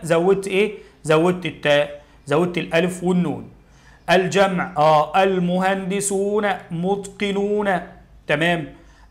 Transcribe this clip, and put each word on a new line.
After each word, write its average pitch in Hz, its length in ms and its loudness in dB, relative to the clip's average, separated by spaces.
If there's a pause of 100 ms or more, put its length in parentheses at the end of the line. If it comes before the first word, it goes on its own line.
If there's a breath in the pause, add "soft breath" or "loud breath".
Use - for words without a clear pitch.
زودت 175 460 2
ايه؟ 202 240 0 (300 loud breath)
زودت 165 440 2
التاء، 147 560 0 (240 loud breath)
زودت 170 320 0
الالف 175 460 -2
والنون. 160 440 -2 (600 soft breath)
الجمع، 180 680 2
اه، 151 460 4
المهندسون 196 1300 0 (220)
متقنون. 196 1120 -2 (460)
تمام. 160 480 -2 (360 loud breath)